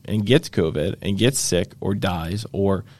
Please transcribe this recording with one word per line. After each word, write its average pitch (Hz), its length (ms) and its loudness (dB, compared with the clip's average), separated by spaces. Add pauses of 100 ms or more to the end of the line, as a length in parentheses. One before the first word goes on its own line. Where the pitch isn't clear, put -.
and 104 200 -2
gets 139 220 4
covid 80 540 0
and 101 140 -2
gets 123 220 2
sick - 420 0
or 98 140 -2
dies 95 580 -2
or, 98 320 0 (160)